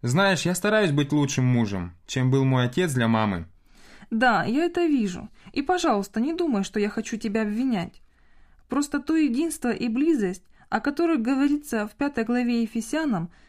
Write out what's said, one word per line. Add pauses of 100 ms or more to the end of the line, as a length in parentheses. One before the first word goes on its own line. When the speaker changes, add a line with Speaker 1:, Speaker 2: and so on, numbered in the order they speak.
Speaker 1:
Знаешь,
я
стараюсь
быть
лучшим
мужем, (120)
чем
был
мой
отец
для
мамы. (640)
Speaker 2:
Да,
я
это
вижу. (220)
И,
пожалуйста,
не
думай,
что
я
хочу
тебя
обвинять. (680)
Просто
то
единство
и
близость, (240)
о
которых
говорится
в
пятой
главе
Ефесянам, (180)